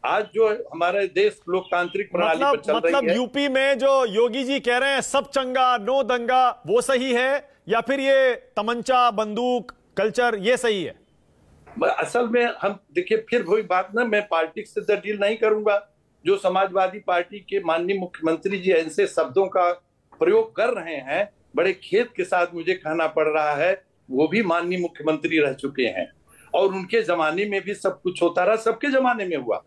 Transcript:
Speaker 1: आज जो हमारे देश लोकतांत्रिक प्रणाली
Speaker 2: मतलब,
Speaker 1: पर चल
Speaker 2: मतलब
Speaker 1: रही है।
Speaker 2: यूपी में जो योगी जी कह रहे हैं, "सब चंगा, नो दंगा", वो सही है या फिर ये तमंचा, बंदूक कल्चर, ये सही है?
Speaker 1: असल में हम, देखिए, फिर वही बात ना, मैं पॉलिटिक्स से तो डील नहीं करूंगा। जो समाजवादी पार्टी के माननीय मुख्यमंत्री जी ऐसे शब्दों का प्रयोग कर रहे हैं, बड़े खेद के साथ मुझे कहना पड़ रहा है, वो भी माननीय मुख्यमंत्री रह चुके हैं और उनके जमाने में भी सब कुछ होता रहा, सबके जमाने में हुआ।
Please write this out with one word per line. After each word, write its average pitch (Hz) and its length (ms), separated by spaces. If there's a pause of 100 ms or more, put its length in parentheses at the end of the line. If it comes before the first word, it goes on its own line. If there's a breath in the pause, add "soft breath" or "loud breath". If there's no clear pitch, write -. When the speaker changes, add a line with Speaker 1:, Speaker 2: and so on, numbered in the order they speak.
Speaker 1:
आज 190 200 (100)
जो 220 380
हमारे 180 340
देश 202 420
लोकतांत्रिक 180 600
प्रणाली 208 280
Speaker 2:
मतलब, 277 160
Speaker 1:
पर - 60
चल 151 140
Speaker 2:
मतलब 220 240
Speaker 1:
रही 254 80
है। 175 80
Speaker 2:
यूपी 254 320
में 269 300
जो 269 280
योगी 226 380
जी 269 160
कह 240 180
रहे 269 140
हैं, 269 100
"सब 277 280
चंगा, 254 480
नो 247 260
दंगा", 247 640
वो 220 140
सही 254 320
है 262 360 (200 soft breath)
या 226 120
फिर 269 180
ये 269 360
तमंचा, 240 760
बंदूक 233 600 (260)
कल्चर, 226 380
ये 208 220
सही 214 260
है? - 160 (1000)
Speaker 1:
असल 233 300
में 240 180 (160)
हम, 202 180 (140)
देखिए, 180 240
फिर 226 260
वही 202 180
बात 185 340
ना, 233 100
मैं 208 220
पॉलिटिक्स 165 420
से 214 120
तो 202 140
डील 202 240
नहीं 208 180
करूंगा। 214 520 (360)
जो 196 120
समाजवादी 190 640
पार्टी 180 400
के 190 240
माननीय 170 340
मुख्यमंत्री 175 600
जी 185 140
ऐसे 165 360
शब्दों 160 380
का 185 260 (480)
प्रयोग 220 360
कर 220 140
रहे 165 260
हैं, 147 380 (220)
बड़े 185 180
खेद 214 440
के 180 60
साथ 175 300
मुझे 170 200
कहना 160 340
पड़ 156 200
रहा 151 260
है, 175 320 (260)
वो 143 160
भी 208 160
माननीय 175 360
मुख्यमंत्री 156 600
रह 139 140
चुके 135 300
हैं 92 280 (420 soft breath)
और 190 140
उनके 190 340
जमाने 170 440
में 196 160
भी 202 120
सब 190 280
कुछ 180 200
होता 175 220
रहा, 180 120
सबके 226 320
जमाने 247 380
में 170 120
हुआ। 113 300